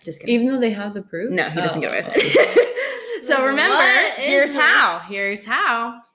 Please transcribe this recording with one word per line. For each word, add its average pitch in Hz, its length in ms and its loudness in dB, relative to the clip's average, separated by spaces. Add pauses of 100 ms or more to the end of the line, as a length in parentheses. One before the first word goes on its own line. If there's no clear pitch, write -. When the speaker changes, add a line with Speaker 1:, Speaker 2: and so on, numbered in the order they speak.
Speaker 1:
Just 160 160 -12
kidding. 240 160 0
Speaker 2:
Even 240 120 2
though 269 120 0
they 233 120 2
have 202 220 -6
the 208 80 -10
proof? 196 300 -8
Speaker 1:
No, 175 180 -2
he 156 60 -8
doesn't 170 220 -2
Speaker 2:
Oh, - 40 -4
Speaker 1:
get - 100 -4
away - 120 -4
with - 140 -8
Speaker 2:
oh, - 60 4
Speaker 1:
it. - 480 4
<laughs> - 40 -8 (460)
So 254 140 0
Speaker 2:
Like, 262 120 0
Speaker 1:
remember, 311 280 2
Speaker 2:
what 359 440 2
is 269 60 -4
Speaker 1:
here's 285 300 2
how. 294 420 2
Speaker 2:
this? 170 120 -12
Speaker 1:
Here's 202 360 -6
how. 240 560 -2 (140)